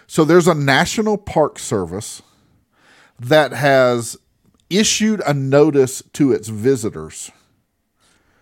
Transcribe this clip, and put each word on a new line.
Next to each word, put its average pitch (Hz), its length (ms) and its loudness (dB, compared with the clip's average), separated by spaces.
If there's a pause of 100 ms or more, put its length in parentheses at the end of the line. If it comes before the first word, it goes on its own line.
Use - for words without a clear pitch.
So - 200 0
there's 165 200 4
a 175 80 4
National 160 640 0
Park 156 420 -2
Service 95 640 -8 (960)
that 131 340 0
has 123 680 0 (500)
issued 214 580 -2
a 147 60 0
notice 139 720 2 (100)
to 139 200 0
its 107 160 -2
visitors 107 800 -6 (1120)